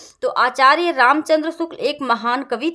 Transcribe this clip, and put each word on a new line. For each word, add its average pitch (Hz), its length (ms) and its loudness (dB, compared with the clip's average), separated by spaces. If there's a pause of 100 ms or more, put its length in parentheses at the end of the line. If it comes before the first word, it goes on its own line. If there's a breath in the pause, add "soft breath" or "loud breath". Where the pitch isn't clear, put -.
(220 loud breath)
तो 254 60 -2
आचार्य 269 640 2
रामचंद्र 302 600 2
शुक्ल 330 260 -8
एक 285 240 -4
महान 240 420 -2
कवि 254 320 -6